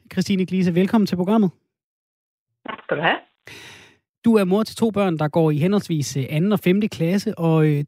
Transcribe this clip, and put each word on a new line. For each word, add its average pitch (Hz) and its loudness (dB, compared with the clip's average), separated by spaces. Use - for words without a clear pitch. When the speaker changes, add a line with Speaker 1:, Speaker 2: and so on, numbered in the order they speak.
Speaker 1:
Christine 185 -2
Gliese. 185 0
Velkommen 190 2
til 185 -4
programmet. 190 2
Speaker 2:
Tak - -12
skal 151 -4
du 147 -4
have. 165 0
Speaker 1:
Du 233 4
er 202 4
mor 190 2
til - -8
to 226 0
børn, 190 -2
der 151 -2
går 160 2
i 151 -2
henholdsvis, 170 -2
øh, 135 -4
anden 170 0
og 196 0
femte 202 0
klasse, 190 -2
og, 160 4
øh, 147 0